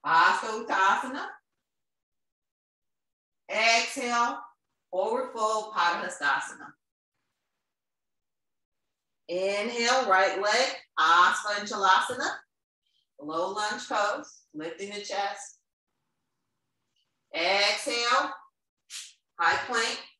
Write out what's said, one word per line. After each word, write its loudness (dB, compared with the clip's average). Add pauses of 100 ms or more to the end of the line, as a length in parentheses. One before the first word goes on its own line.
Hasta 4
Uttasana. -2 (2250)
Exhale, 0 (540)
forward -2
fold, -2
Padahastasana. -2 (2500)
Inhale, 0
right 4
leg, 2 (240)
Asvanjalasana. 4 (920)
Low -4
lunge -4
pose, -2 (120)
lifting -10
the -10
chest. -6 (1800)
Exhale, 0 (1080)
high 4
plank. -2 (200)